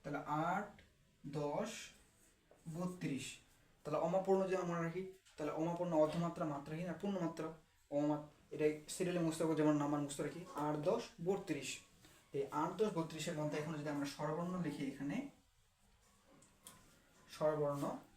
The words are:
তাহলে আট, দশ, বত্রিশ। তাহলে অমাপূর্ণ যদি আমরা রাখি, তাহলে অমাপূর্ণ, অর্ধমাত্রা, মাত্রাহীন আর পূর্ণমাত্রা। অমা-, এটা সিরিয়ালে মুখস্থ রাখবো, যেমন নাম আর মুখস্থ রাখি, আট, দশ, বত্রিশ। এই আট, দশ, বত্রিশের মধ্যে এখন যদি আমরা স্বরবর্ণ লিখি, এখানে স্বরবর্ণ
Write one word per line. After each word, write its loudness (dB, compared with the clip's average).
তাহলে -4
আট, 0
দশ, -2
বত্রিশ। -4
তাহলে 0
অমাপূর্ণ 4
যদি 2
আমরা 0
রাখি, -4
তাহলে -2
অমাপূর্ণ, 0
অর্ধমাত্রা, 4
মাত্রাহীন -4
আর -4
পূর্ণমাত্রা। -2
অমা-, 2
এটা 0
সিরিয়ালে 0
মুখস্থ 2
রাখবো, 4
যেমন 6
নাম 2
আর 2
মুখস্থ -4
রাখি, -4
আট, 0
দশ, 2
বত্রিশ। -2
এই 0
আট, 0
দশ, 2
বত্রিশের -2
মধ্যে 0
এখন -2
যদি -4
আমরা 0
স্বরবর্ণ -2
লিখি, -2
এখানে -4
স্বরবর্ণ 2